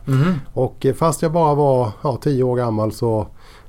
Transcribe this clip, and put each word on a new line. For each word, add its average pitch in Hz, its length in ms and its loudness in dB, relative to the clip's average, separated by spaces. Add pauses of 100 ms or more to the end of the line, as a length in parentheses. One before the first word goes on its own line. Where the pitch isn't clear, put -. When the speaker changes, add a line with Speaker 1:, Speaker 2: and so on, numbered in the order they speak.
Speaker 1:
Mhm. 139 300 2 (200)
Speaker 2:
Och, 127 320 -2
eh, 135 80 2
fast - 280 0
jag 160 100 0
bara 160 220 4
var, 131 360 2 (120)
ja, 127 180 -2
tio 135 220 0
år 123 140 0
gammal 110 360 0
så 110 340 -2 (420)